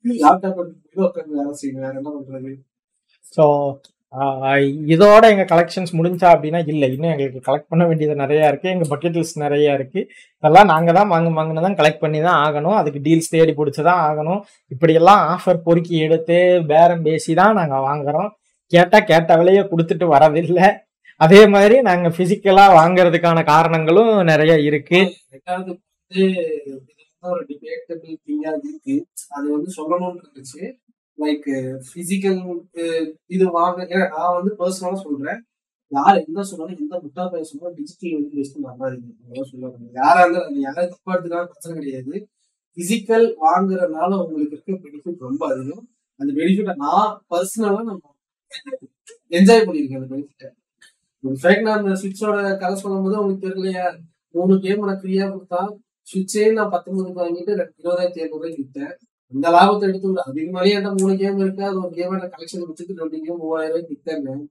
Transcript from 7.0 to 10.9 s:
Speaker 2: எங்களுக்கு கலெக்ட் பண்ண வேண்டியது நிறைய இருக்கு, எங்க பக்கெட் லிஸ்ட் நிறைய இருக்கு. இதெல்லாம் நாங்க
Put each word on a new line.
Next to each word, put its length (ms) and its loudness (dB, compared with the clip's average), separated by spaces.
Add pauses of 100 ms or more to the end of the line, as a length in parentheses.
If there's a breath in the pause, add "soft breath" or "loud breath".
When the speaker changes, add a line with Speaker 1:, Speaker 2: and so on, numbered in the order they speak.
Speaker 2:
எங்களுக்கு 420 -4
கலெக்ட் 160 -4
பண்ண 180 2
வேண்டியது 280 0
நிறைய 340 2
இருக்கு, 200 -2
எங்க 280 -2
பக்கெட் 160 -4
லிஸ்ட் 260 -4
நிறைய 340 2
இருக்கு. 360 -6 (300 soft breath)
இதெல்லாம் 280 8
நாங்க 260 2